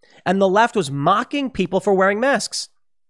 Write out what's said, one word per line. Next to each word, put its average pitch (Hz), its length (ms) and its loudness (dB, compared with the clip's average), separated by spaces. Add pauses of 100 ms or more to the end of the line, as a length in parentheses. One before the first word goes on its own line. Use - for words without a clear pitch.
(280)
And 190 140 0
the 196 80 4
left 220 260 2
was 165 140 -2
mocking 202 600 -2
people 185 280 -2
for 202 140 0
wearing 190 260 2
masks. 254 500 -2 (400)